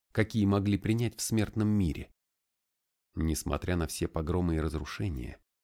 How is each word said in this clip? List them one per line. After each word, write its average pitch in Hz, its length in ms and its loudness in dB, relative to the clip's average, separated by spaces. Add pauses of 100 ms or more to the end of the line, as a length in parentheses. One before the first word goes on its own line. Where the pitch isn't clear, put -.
(120)
какие 107 320 2
могли 98 340 4
принять 110 380 0
в - 40 -14
смертном 107 480 0
мире. 98 440 0 (1000)
Несмотря 78 640 -2
на 80 100 0
все - 200 -4
погромы 82 500 0
и 78 40 2
разрушения, 76 800 -6 (240)